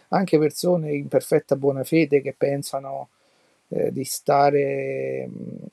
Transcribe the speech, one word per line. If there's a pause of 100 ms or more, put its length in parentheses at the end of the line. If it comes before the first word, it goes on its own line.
anche
persone
in
perfetta
buona
fede
che
pensano, (600)
eh,
di
stare,
mm, (180)